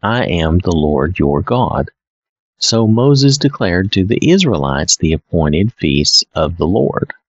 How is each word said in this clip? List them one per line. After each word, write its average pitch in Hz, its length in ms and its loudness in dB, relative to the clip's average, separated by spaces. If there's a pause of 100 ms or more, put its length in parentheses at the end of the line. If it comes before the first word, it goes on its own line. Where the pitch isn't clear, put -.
I 113 220 0
am 82 340 0
the 90 120 -2
Lord 76 480 -2
your 71 220 2
God. 123 480 -2 (680)
So 113 300 0
Moses 135 500 4
declared 104 540 -2
to 95 120 2
the 107 160 0 (100)
Israelites 85 680 0
the 80 160 0
appointed 82 600 0
feasts 73 500 0 (100)
of 82 240 -2
the 80 100 -2
Lord. - 440 -2 (180)